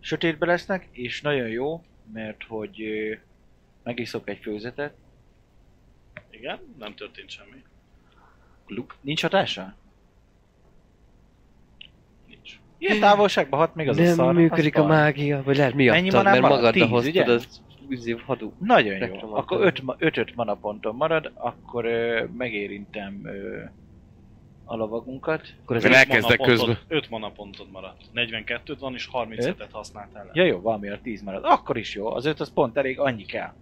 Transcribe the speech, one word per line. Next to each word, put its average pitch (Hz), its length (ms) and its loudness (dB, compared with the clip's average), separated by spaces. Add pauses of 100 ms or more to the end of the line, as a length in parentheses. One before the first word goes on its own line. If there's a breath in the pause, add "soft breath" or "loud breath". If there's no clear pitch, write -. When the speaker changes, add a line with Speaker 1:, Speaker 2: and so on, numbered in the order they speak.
Speaker 1:
Sötétbe 160 460 -2
lesznek, 175 460 -2
és 120 280 -10
nagyon 139 280 -2
jó, 143 360 -6 (280)
mert 110 360 -12
hogy, 107 340 -10
ö, 107 320 -6 (680)
megiszok 120 460 -8
egy 101 140 -8
főzetet. 120 520 -10 (1400)
Speaker 2:
Igen, 127 280 -12 (200)
nem 107 160 -16
történt 98 360 -18
semmi. 104 320 -20 (1040)
Speaker 1:
Gluk. - 340 -12
Nincs 151 220 -4
hatása? 156 520 -2 (2500)
Speaker 2:
Nincs. - 300 -20 (200)
Speaker 1:
Ilyen 208 220 0
távolságban 202 580 4
hat 160 160 2
még 156 140 -2
az 139 100 2
a 165 40 6
Speaker 3:
Nem 175 120 6
Speaker 1:
szar, 131 200 4
Speaker 3:
működik 160 420 4
Speaker 1:
az 151 80 6
Speaker 3:
a - 20 4
Speaker 1:
baj. 156 100 6
Speaker 3:
mágia, 147 460 2
vagy 139 140 2
lehet 135 180 4
Speaker 1:
Mennyi 139 160 4
Speaker 3:
miattad, 180 220 4
Speaker 1:
manám 196 200 6
Speaker 3:
mert - 100 6
Speaker 1:
marad? 143 160 6
Speaker 3:
magaddal 117 140 6
Speaker 1:
Tíz, 117 180 4
Speaker 3:
hoztad 120 200 2 (120)
Speaker 1:
ugye? 120 100 4
Speaker 3:
az - 300 -2 (260)
üzé 117 360 -6
hadú 117 340 -6
Speaker 1:
Nagyon 170 340 4
jó. 95 60 -6
Speaker 3:
nekromantot. 98 400 -6
Speaker 1:
Akkor - 280 -2
öt 135 160 0
ma-, 131 160 -6
ötöt - 360 -2
mana 110 200 -4
ponton 104 400 -8
marad, 156 400 -2
akkor, 117 500 -8
ö, 117 400 -2 (120)
megérintem, 101 880 -10
ö, 101 360 -12 (1000)
a 117 120 -10
lovagunkat. 117 720 -8 (140)
Speaker 3:
Akkor 120 140 -4
ez 107 80 0
Speaker 4:
Én 117 60 6
Speaker 2:
Öt 127 60 8
Speaker 4:
elkezdek 120 420 4
Speaker 2:
mana 127 180 4
pontot, 117 100 2 (100)
Speaker 4:
közben. - 220 -6
Speaker 2:
öt - 120 -6
mana 107 200 -10
pontot 101 400 -18
maradt. 95 320 -18 (100)
Negyvenkettőt 120 680 -6
van, 131 160 -10
és 117 120 -10
harminchetet 117 680 -6
használtál 104 500 -16
el. 95 100 -18
Speaker 1:
Ja 170 120 2
jó, 110 160 2
valami 104 280 -2
a 101 140 -10
tíz 104 200 -10
marad. 98 220 -10
Akkor 160 320 0
is 107 180 -8
jó, 104 180 -8
az 127 120 -6
öt 151 160 -2
az 151 120 -8
pont 131 240 0
elég, 131 220 -2
annyi 123 260 -2
kell. - 380 -10